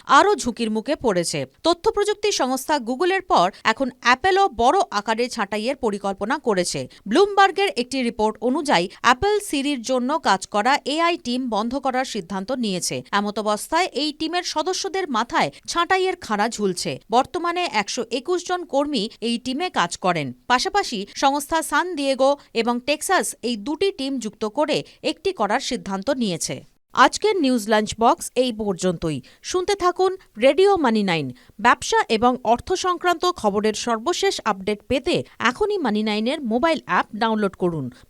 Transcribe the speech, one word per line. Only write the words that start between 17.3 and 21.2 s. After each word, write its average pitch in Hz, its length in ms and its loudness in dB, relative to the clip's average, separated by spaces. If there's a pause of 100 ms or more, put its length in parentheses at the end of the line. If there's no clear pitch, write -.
একশো 208 400 -4
একুশ 349 360 -4
জন 359 180 -4
কর্মী 277 440 -2 (120)
এই 233 160 -2
টিমে 262 320 -6
কাজ 175 280 -2
করেন। 156 360 -2 (140)
পাশাপাশি 254 680 -2
সংস্থা 294 460 0